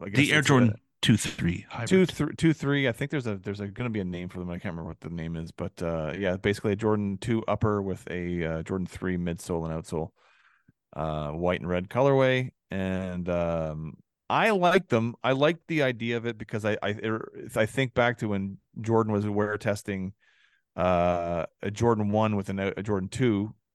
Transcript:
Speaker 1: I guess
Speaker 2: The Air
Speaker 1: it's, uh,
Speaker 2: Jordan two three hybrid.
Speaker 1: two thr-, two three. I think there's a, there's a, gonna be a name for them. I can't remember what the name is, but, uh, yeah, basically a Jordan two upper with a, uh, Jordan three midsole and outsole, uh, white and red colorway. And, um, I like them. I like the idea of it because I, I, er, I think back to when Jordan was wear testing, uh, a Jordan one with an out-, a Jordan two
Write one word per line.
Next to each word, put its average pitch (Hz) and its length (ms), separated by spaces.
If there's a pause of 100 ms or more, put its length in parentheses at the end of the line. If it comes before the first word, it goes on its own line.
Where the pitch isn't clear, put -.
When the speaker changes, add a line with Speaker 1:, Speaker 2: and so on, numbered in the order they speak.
Speaker 1:
I 95 80
guess 98 60
Speaker 2:
The 147 160
Air 151 80
Speaker 1:
it's, 135 60
uh, - 20
Speaker 2:
Jordan 123 260 (260)
two 113 160
three - 540
hybrid. 113 180
Speaker 1:
two 185 180
thr-, - 260
two 160 200
three. 143 360
I 117 40
think 143 200
there's 139 160
a, 101 80
there's 98 240
a, 101 80
gonna 120 200
be 107 120
a 95 40
name 90 240
for 90 120
them. 87 100
I 85 80
can't 87 160
remember 80 160
what 82 100
the - 100
name 82 260
is, 82 160
but, - 280
uh, 82 380
yeah, 95 180
basically 101 360
a 98 40
Jordan 104 420
two 113 280
upper 104 340
with 95 300
a, 87 340
uh, 80 200
Jordan 95 220
three 92 300
midsole 85 540
and 80 120
outsole, 80 280 (840)
uh, 76 340
white 87 300
and 82 100
red 90 180
colorway. 131 600 (220)
And, 92 580
um, 80 640 (340)
I 170 220
like 180 380
them. 117 260 (100)
I 127 80
like 147 260 (100)
the 151 160
idea 117 340
of 113 80
it 117 100
because 107 300
I, 104 160
I, 101 80 (120)
er, 110 300 (240)
I 110 80
think 127 300
back 120 240
to 110 100
when 98 300 (200)
Jordan 113 340
was 104 140
wear 104 300
testing, 101 560 (640)
uh, 87 680 (160)
a 101 80
Jordan 107 400
one 107 260
with 95 140
an 98 100
out-, 98 160
a 95 60
Jordan 98 260
two 107 460 (200)